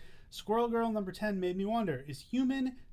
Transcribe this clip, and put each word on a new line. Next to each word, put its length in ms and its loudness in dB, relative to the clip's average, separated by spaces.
Squirrel 380 0
Girl 240 2
number 200 -2
ten 280 -2
made 180 2
me 80 0
wonder, 420 0
is 140 -8
human 540 2